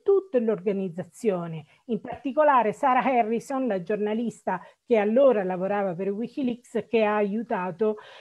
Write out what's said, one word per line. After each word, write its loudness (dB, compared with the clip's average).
tutta 2
l'organizzazione. -4
In -4
particolare 2
Sarah 2
Harrison, 0
la -2
giornalista -4
che 2
allora 4
lavorava -2
per -4
Wikileaks, -6
che 2
ha 2
aiutato -2